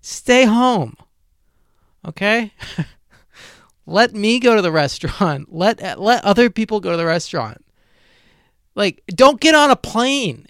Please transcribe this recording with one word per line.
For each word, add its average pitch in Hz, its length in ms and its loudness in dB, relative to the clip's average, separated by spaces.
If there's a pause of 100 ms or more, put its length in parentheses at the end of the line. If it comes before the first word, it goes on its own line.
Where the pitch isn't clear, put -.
Stay - 460 2
home. 226 500 0 (1080)
Okay? 208 480 -4 (240)
<laughs> 156 60 -4 (1000)
Let 214 280 0
me 220 260 0
go 233 160 4
to 208 60 2
the 170 100 -2
restaurant. 151 800 -4
<laughs> - 20 -20
Let, 185 460 -4
let 226 240 0
other 208 260 2
people 214 300 -4
go 180 100 -6
to 170 60 -4
the 170 100 -2
restaurant. 160 580 -6 (1080)
Like, 202 320 -4
don't 254 340 4
get 320 140 4
on 294 160 6
a 254 60 4
plane. 240 720 -4